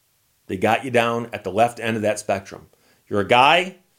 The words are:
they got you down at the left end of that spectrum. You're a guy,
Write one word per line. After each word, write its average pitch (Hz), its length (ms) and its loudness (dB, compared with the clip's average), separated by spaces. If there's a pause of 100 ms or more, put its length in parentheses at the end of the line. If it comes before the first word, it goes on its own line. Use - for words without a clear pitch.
(480)
they 98 100 -6
got 107 260 0
you 135 80 -8
down 117 400 0
at 101 120 -12
the 92 80 -6
left 113 280 0
end 113 160 -4
of 107 60 -4
that 107 180 -2
spectrum. 98 480 -8 (400)
You're 104 140 -2
a 95 60 -4
guy, 160 500 4 (220)